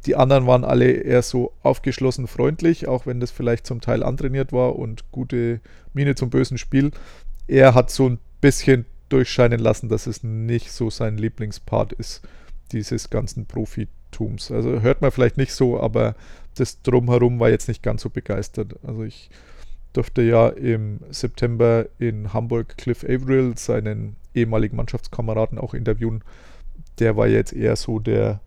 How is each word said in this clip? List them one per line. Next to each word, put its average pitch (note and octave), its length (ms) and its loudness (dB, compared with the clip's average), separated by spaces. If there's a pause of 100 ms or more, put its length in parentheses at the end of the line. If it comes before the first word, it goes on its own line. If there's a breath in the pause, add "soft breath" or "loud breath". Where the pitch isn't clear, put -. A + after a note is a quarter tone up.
die D3 80 2
anderen C3+ 320 4
waren B2 180 4
alle B2 280 4
eher B2 300 2
so A#2+ 300 -2 (100)
aufgeschlossen C3 680 0
freundlich, D#3+ 580 0
auch B2+ 180 -2
wenn B2 160 -4
das A#2+ 100 -4
vielleicht A#2+ 360 -2
zum A#2 140 -6
Teil A#2+ 220 -2
antrainiert C3+ 500 -2
war B2 240 0
und A#2 360 -8
gute A#2+ 480 -2 (320 soft breath)
Miene C#3 220 2
zum B2 160 -2
bösen C3 260 0
Spiel. C#3 360 0 (540 loud breath)
Er C3 280 8
hat B2 160 4
so C3+ 180 2
ein A#2+ 100 -2 (220)
bisschen C3 440 4 (240)
durchscheinen B2 500 2
lassen, A2+ 300 0
dass G#2+ 180 -2
es A2+ 160 -8
nicht A2+ 480 -4
so A2+ 200 -4
sein A2 260 -4
Lieblingspart G#2+ 760 -4
ist, - 260 -10 (520 soft breath)
dieses A2+ 360 -6
ganzen A2 380 -4
Profitums. - 1040 -8
Also A#2 320 -2
hört B2+ 180 2
man C#3 100 4
vielleicht B2 280 2
nicht - 160 -2
so, B2 260 2
aber A2+ 340 0 (420 soft breath)
das - 260 -4
Drumherum B2 580 4
war A#2 80 6
jetzt A2+ 200 2
nicht A#2 140 -6
ganz A2+ 200 -2
so - 80 -6
begeistert. G#2 640 -6 (120)
Also A2 180 -8
ich - 260 -16 (640 soft breath)
durfte - 260 0
ja A#2 280 6
im A2 520 -2 (100)
September A#2 760 2 (120)
in G#2+ 360 -4
Hamburg A#2 420 -2
Cliff - 260 -4
Averill, B2+ 540 2
seinen G#2+ 600 -4 (180)
ehemaligen A2+ 420 2
Mannschaftskameraden, A2+ 840 -2
auch - 140 -6
interviewen. A2 500 -2 (760 soft breath)
Der A2+ 180 2
war A2 120 4
jetzt A2 260 2
eher A2+ 220 0
so A2+ 240 -4
der A2 460 0